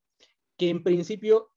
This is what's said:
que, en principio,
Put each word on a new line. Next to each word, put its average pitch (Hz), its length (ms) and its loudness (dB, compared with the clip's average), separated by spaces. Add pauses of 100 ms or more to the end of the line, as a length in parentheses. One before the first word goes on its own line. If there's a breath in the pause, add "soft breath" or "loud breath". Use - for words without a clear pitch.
(580 soft breath)
que, 175 120 0
en 170 140 -4
principio, 208 720 0